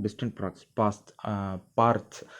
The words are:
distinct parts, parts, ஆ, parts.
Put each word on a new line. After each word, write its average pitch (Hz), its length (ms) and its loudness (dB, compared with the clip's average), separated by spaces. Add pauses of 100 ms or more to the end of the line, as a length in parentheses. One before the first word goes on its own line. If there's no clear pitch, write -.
distinct 110 380 -4
parts, 95 160 -6 (200)
parts, - 520 -2
ஆ, 98 320 -4 (160)
parts. 117 500 2 (140)